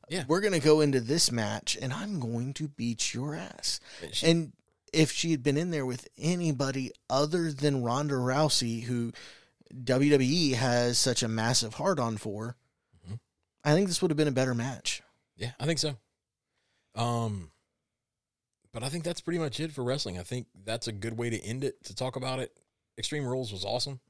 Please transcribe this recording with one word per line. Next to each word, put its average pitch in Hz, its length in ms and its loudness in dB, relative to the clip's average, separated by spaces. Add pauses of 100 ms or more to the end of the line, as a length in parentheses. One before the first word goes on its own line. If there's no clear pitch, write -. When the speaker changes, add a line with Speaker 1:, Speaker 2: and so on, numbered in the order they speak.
Speaker 1:
Yeah. 165 180 -4
Speaker 2:
We're 165 140 4
gonna 196 180 2
go 151 220 4
into 139 180 4
this 131 320 2
match, 107 480 -2
and 127 140 -6
I'm 202 260 -6
going 120 360 -4
to 156 120 -4
beat 120 460 -4
your 147 220 -4
ass." - 440 -6 (240)
Speaker 1:
And 85 120 -12
she - 120 2
Speaker 2:
And 165 260 4 (380)
if 156 200 6
she - 200 -2
had 135 120 0
been 139 140 4
in 175 120 -2
there 151 160 -2
with 127 220 -4 (100)
anybody 139 760 0 (200)
other 151 400 2
than 139 320 2
Ronda 139 320 0
Rousey, 127 680 2
who 120 300 -4 (680)
W 131 280 4
W 131 180 6
E 156 240 2
has 123 440 4
such - 260 2
a 120 40 0
massive 113 480 0
hard-on 135 420 0
for, 110 400 -8 (480)
Speaker 1:
Mm-hmm. 92 100 -8 (480)
Speaker 2:
I 147 120 4
think 196 120 4
this 175 140 0
would 180 100 2
have 147 60 2
been 151 100 4
a 143 40 2
better 127 240 2
match. - 460 -4 (360)
Speaker 1:
Yeah, 123 220 -6
I 131 60 -6
think 160 140 2
so. 147 160 -2 (1000)
Um, 113 560 -2 (1200)
but 117 100 -8
I 127 60 -4
think 160 140 -4
that's 170 180 -4
pretty 170 180 -2
much 147 200 -2
it 160 120 -4
for 143 120 -6
wrestling. 120 360 -2
I 90 40 -8
think 123 240 -6 (180)
that's 113 220 -4
a 117 40 -4
good 110 260 -6
way 120 120 -2
to 110 120 -2
end 123 220 -4
it, - 220 -4
to - 100 -14
talk 127 220 -4
about 131 220 -4
it. 123 160 -8 (420)
Extreme 143 280 -4
Rules 127 280 -2
was 92 100 -6
awesome. 123 360 -4 (100)